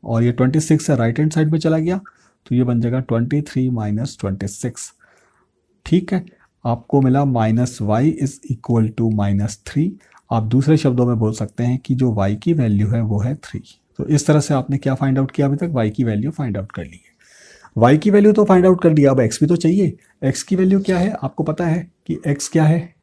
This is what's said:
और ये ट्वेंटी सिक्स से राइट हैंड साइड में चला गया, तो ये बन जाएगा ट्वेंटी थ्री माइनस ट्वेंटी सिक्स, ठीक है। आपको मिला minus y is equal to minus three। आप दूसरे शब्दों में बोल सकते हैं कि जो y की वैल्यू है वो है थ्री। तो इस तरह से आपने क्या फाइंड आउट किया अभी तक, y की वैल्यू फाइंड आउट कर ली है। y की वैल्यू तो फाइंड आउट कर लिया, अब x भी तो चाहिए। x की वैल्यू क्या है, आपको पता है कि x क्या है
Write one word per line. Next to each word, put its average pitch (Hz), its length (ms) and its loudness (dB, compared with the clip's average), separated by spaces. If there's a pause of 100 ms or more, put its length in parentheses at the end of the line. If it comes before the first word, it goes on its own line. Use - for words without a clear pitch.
और 117 200 0
ये 120 80 4
ट्वेंटी 131 280 0
सिक्स 156 260 0
से 151 100 0
राइट 117 240 0
हैंड 151 140 2
साइड 156 180 0
में 165 80 0
चला 160 180 0
गया, 175 220 -2 (460)
तो 123 100 -4
ये 123 80 2
बन 120 180 0
जाएगा 120 200 -2
ट्वेंटी 123 400 -2
थ्री 127 300 -4
माइनस 110 480 -4
ट्वेंटी 98 280 -6
सिक्स, - 440 -10 (960)
ठीक 185 280 0
है। 185 100 -4 (420)
आपको 120 360 0
मिला 131 220 2
minus 120 600 0
y 107 180 0 (160)
is 135 200 -4 (100)
equal 113 460 0
to 113 200 -2
minus 101 520 -2
three। 160 240 -2 (420)
आप 117 140 -2
दूसरे 135 320 2
शब्दों 123 300 2
में 120 120 0
बोल 107 140 0
सकते 110 300 -8
हैं 123 140 -2
कि 127 180 -4
जो 123 240 0
y 101 240 0
की 170 100 0
वैल्यू 107 340 2
है 117 160 0
वो 107 180 -2
है 127 140 -4
थ्री। - 280 -14 (360)
तो - 80 -4
इस 147 200 0
तरह 151 120 4
से 147 140 -2
आपने 135 240 -2
क्या 131 180 -2
फाइंड 135 240 0
आउट 135 120 -2
किया 143 160 0
अभी 139 100 0
तक, 175 160 -4
y 110 180 0
की 127 120 -2
वैल्यू 113 280 -2
फाइंड 120 260 -6
आउट 101 140 -10
कर 87 120 -10
ली 87 140 -16
है। - 880 -6
y 143 140 6
की 208 120 0
वैल्यू 208 220 6
तो 208 120 4
फाइंड 185 200 6
आउट 185 180 4
कर 165 100 4
लिया, 139 180 4
अब 131 100 2
x 110 180 -2
भी 147 80 2
तो 170 80 2
चाहिए। 170 400 0 (300)
x - 180 -2
की 190 120 -2
वैल्यू 190 260 2
क्या 190 160 0
है, 202 160 0
आपको - 300 -6
पता 160 240 -4
है 165 200 -2 (200)
कि 165 200 -6
x 143 200 -4
क्या 160 160 2
है 160 400 0